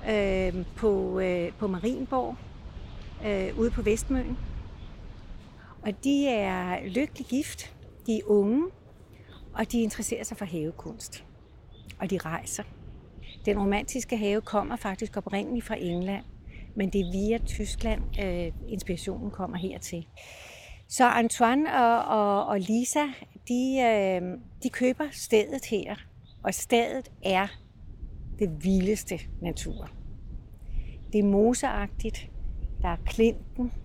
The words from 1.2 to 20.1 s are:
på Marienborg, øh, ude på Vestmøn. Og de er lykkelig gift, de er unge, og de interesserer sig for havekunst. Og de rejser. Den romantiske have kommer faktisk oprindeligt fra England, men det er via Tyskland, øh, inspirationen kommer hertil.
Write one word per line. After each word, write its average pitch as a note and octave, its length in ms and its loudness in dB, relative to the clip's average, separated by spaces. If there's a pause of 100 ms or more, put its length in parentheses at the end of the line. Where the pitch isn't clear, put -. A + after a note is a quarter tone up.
på G#3+ 80 0
Marienborg, A#3+ 680 0 (880)
øh, G3 340 0
ude A3+ 120 4
på A#3 100 0
Vestmøn. A#3+ 560 2 (1400)
Og G#3 220 -4
de C#4 240 4
er F#3 600 0
lykkelig B3 400 -2
gift, - 480 -4 (320)
de A3 100 2
er - 80 -2
unge, G#3 380 6 (920)
og A3 180 -2
de A#3+ 100 2
interesserer A3 420 -2
sig - 140 -8
for G3+ 80 -6
havekunst. E3 800 -6 (760)
Og F#3 100 -4
de F#3+ 80 0
rejser. - 460 -6 (840)
Den G#3 140 2
romantiske G3+ 580 0
have G#3 240 2
kommer G3+ 340 0
faktisk G#3 420 -4
oprindeligt G#3 480 -2
fra A3+ 140 -4
England, F3+ 440 -2 (520)
men G3 140 2
det G3 120 2
er F3 100 0
via G#3 260 2
Tyskland, G#3+ 640 0 (220)
øh, F3 280 -2 (160)
inspirationen F#3+ 640 -4
kommer F3+ 260 -6
hertil. E3+ 500 -6 (800)